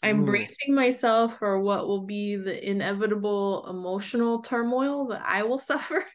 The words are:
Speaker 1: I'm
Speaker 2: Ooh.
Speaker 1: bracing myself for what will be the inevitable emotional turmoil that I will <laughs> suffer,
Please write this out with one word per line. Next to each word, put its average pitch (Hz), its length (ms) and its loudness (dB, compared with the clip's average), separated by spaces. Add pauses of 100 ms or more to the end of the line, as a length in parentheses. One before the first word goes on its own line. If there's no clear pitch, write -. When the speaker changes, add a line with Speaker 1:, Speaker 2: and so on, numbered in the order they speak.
Speaker 1:
I'm 214 220 2
Speaker 2:
Ooh. - 20 4
Speaker 1:
bracing - 480 0
myself 240 640 4
for 196 220 0
what 196 280 2
will 196 140 0
be 208 340 -4
the 190 320 -6
inevitable 202 1000 0
emotional 202 720 -2
turmoil 254 680 0
that - 140 -6
I 196 200 0
will 247 160 0
<laughs> - 120 -6
suffer, 302 320 -2 (100)